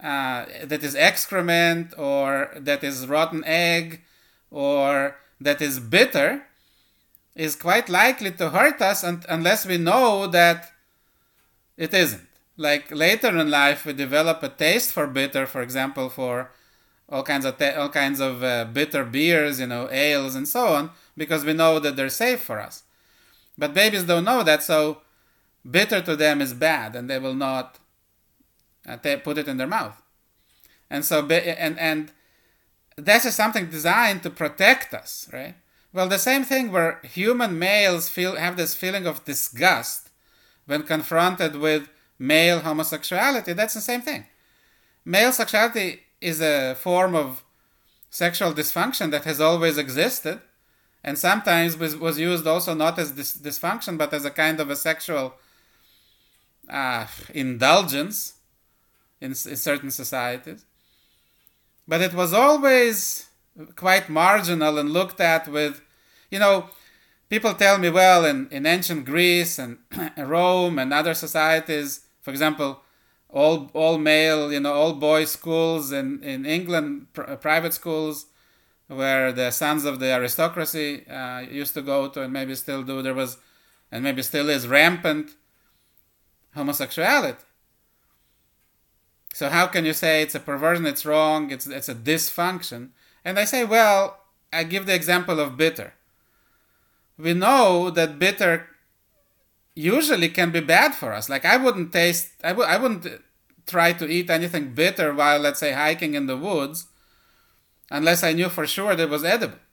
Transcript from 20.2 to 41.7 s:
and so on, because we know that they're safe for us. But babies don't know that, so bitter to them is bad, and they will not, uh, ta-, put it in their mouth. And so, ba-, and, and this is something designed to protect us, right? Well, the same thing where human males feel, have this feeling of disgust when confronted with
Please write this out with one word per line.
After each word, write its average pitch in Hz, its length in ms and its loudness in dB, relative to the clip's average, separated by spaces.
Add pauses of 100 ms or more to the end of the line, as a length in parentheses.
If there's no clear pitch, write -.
and 135 120 -6
so 214 200 0
on, 156 240 2 (260)
because 156 260 -2
we 156 100 0
know 160 260 4
that 147 160 -2
they're 135 140 -2
safe 240 320 0
for 110 180 -8
us. - 240 -14 (720)
But 147 160 -2
babies 202 300 2
don't 170 200 2
know 233 200 2
that, 151 180 4
so 151 400 0 (680)
bitter 196 320 2
to 170 140 -2
them 147 260 2
is 127 120 -4
bad, 123 420 0
and 123 140 -10
they 135 80 -4
will 131 160 -6
not, 131 460 -6 (1080)
uh, 123 100 -14
ta-, 143 200 -4
put 147 220 -6
it 143 80 -6
in 135 100 -6
their 131 100 -4
mouth. 165 320 -6 (920)
And 143 120 -6
so, 151 200 0
ba-, 170 360 0
and, 160 200 -4
and 156 320 -4 (840)
this 208 300 2
is 240 80 -2
something 214 380 -2
designed 180 500 0
to 170 80 -6
protect 196 640 2
us, - 400 -14
right? 143 220 -12 (360)
Well, 185 160 -2
the 190 120 0
same 262 240 2
thing 254 280 -2
where 170 320 0
human 208 540 0
males 185 520 2
feel, 185 260 -2
have 175 220 -4
this 165 180 -4
feeling 185 320 -4
of 151 180 -8
disgust 139 840 -2 (540)
when 151 180 -4
confronted 165 720 0
with 151 340 0 (300)